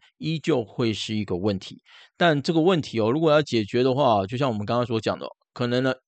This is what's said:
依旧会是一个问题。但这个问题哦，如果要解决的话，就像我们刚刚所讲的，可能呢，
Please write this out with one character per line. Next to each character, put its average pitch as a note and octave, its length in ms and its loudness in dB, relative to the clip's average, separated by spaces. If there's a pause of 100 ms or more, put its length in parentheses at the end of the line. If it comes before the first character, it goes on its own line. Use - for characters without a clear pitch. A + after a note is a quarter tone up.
(180)
依 D#3+ 220 -4
旧 C#3 240 0
会 A2+ 300 -2
是 G#2+ 220 -6
一 G#2+ 100 -2
个 F#2+ 100 -4
问 G2 220 -2
题。 - 240 -14 (360)
但 D#3+ 240 4
这 E3 120 -2
个 D#3+ 80 4
问 F3 200 4
题 - 180 -4
哦， G#2+ 120 2
如 D3 80 0
果 D#3+ 120 2
要 D3+ 100 6
解 A2+ 240 0
决 B2 180 0
的 C3 100 2
话， A#2+ 340 2
就 A#2+ 100 -8
像 C3+ 120 0
我 A2+ 60 -2
们 G#2 100 -6
刚 A#2 120 -2
刚 B2 80 0
所 A2+ 160 -2
讲 G2 160 -2
的， C2+ 100 -10 (260)
可 B2 140 -4
能 B2 160 0
呢， C3 100 0 (140)